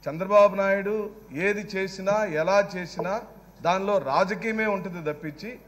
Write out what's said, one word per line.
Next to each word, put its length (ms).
చంద్రబాబు 460
నాయుడు 400
ఏది 320
చేసినా, 400
ఎలా 500
చేసినా 460
దానిలో 360
రాజకీయమే 680
ఉంటుంది 480
తప్పించి 540